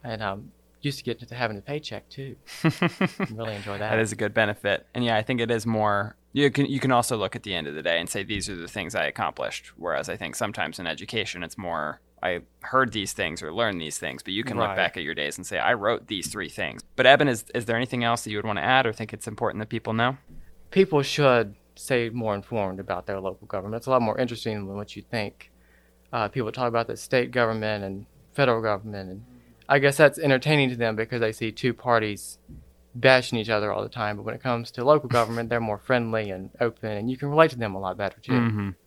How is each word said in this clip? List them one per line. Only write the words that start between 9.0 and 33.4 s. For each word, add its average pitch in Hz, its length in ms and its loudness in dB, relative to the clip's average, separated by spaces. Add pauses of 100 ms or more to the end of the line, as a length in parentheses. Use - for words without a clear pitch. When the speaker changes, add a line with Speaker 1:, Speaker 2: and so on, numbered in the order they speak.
Speaker 2:
accomplished." - 720 -6
Whereas 78 320 -4
I 85 80 -6
think 78 180 -10
sometimes 98 440 -4
in 90 80 -10
education, 92 560 -6
it's 82 140 -12
more, 82 440 -6 (200)
"I 87 200 -2 (200)
heard 127 300 2
these 101 220 -4
things 85 280 -4
or 78 120 -10
learned 104 260 0
these 78 200 -8
things," 71 220 -6
but 92 120 -8
you 107 100 -2
can 120 140 -4
look 110 120 2
Speaker 1:
Right. 98 60 -4
Speaker 2:
back 92 220 0
at 87 60 -6
your 76 120 -6
days 73 220 -4
and 90 100 -12
say, 92 120 -4
"I 71 140 4
wrote 107 340 0
these 95 200 -6
three 92 220 -6
things." 69 320 -6 (160)
But 127 80 4
Eben, 139 240 10
is, 113 160 -2 (100)
is 120 100 0
there 113 120 0
anything 123 260 -2
else 117 200 0
that 107 80 -8
you 104 60 -4
would 101 80 -4
wanna 101 160 -2
add 127 240 6
or 113 80 2
think - 200 -8
it's - 140 -10
important 107 340 -4
that 110 80 -8
people 113 240 -4
know? 120 240 2 (540)
Speaker 1:
People 190 320 6
should 123 520 4 (200)
stay 120 340 0
more 110 260 -2
informed 98 460 -4
about 92 240 -4
their 98 160 -4
local 92 260 -6
government. 104 320 -6
It's - 80 -10
a 131 40 0
lot 127 100 6
more 107 160 2
interesting 113 500 -4
than 98 80 -8
what 101 220 -10
you 101 60 -14
think. - 480 -8 (600)
Uh, 113 160 0
people 113 240 -4
talk 127 160 -2
about 117 200 0
the 110 100 -6
state 123 340 0
government 110 540 0
and 98 200 -6 (280)
federal 123 280 2
government, 104 480 -4
and 101 160 -14 (440)
I 139 100 6
guess 139 160 4
that's 156 240 6
entertaining 139 520 4
to 123 40 -6
them 113 220 0
because 113 240 -2
they 110 100 2
see 110 220 -4
two 123 200 0
parties 110 680 0 (580)
bashing 127 420 6
each 107 100 -4